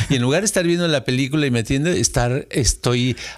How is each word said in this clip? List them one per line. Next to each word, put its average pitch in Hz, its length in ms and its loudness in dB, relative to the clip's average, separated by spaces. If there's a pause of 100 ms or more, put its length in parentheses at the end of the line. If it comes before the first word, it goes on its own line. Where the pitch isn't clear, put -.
y 143 80 2
en 120 60 0
lugar 143 200 2
de 220 40 -2
estar 190 200 0
viendo 170 220 2
la 143 160 0
película 135 420 0
y 131 40 0
metiendo, 135 400 0
estar, 123 600 0
estoy, 123 680 0 (220)